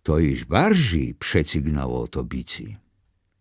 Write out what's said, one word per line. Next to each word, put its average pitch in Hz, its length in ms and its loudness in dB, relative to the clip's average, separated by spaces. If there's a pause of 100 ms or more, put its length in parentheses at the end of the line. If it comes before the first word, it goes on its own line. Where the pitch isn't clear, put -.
to 78 160 2
iż 69 260 2
bardziej 110 680 2
przecygnało 69 920 -2
to - 160 -6
bici. - 540 -10 (640)